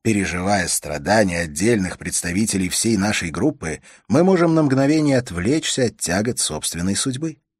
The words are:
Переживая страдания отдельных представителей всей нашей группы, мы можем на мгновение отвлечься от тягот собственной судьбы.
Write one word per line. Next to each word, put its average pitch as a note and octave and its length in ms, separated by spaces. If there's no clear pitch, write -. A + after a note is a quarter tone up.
Переживая F#2+ 680
страдания E2+ 720
отдельных F2 580
представителей F#2 720
всей A2+ 260
нашей F#2+ 340
группы, A2 520
мы C#3 160
можем E3+ 300
на D#3+ 80
мгновение C#3 560
отвлечься B2+ 680
от A2 140
тягот A2 400
собственной F#2+ 580
судьбы. D3 460